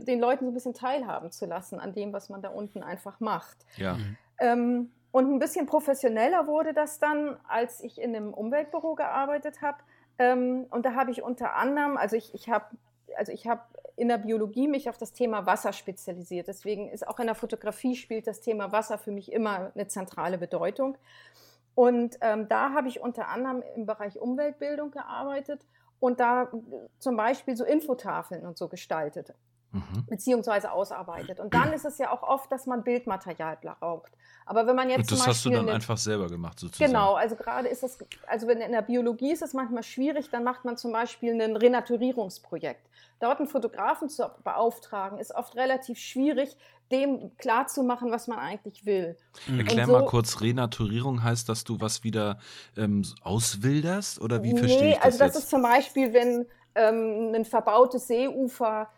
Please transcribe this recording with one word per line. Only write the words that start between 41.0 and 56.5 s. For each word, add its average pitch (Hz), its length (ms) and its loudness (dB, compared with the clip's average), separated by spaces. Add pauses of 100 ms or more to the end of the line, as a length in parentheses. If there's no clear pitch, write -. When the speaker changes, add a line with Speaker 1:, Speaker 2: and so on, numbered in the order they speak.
Speaker 1:
ein 220 140 0
Renaturierungsprojekt. 233 1300 0 (360)
Dort 269 180 2
einen 294 80 -2
Fotografen 247 600 -2
zu - 180 -2 (160)
beauftragen, 208 760 -2
ist - 140 -12
oft 240 220 -8
relativ 254 440 -2
schwierig, 269 580 0 (340)
dem 269 460 0
klarzumachen, 247 760 0
was 233 160 -2
man 226 120 -6
eigentlich 196 460 -10
will. 180 300 0 (320)
Speaker 3:
Mhm. 131 120 2
Speaker 2:
Erklär 117 280 4
Speaker 1:
Und 123 60 8
Speaker 2:
mal 127 80 10
Speaker 1:
so 277 60 4
Speaker 2:
kurz, 117 340 2
Renaturierung 117 840 0
heißt, 117 240 0
dass 110 160 -2
du 110 160 -4
was 110 240 -2
wieder, 104 360 0 (360)
ähm, 101 300 2 (160)
auswilderst? 139 960 0
Oder 123 240 0
wie 233 80 2
Speaker 1:
Nee, 240 80 4
Speaker 2:
verstehe 254 300 6
ich 294 60 8
das - 100 4
Speaker 1:
also 247 140 8
das 277 160 6
Speaker 2:
jetzt? 302 80 -2
Speaker 1:
ist - 60 -12
zum 269 120 4
Beispiel, 247 520 4
wenn, 240 320 4 (300)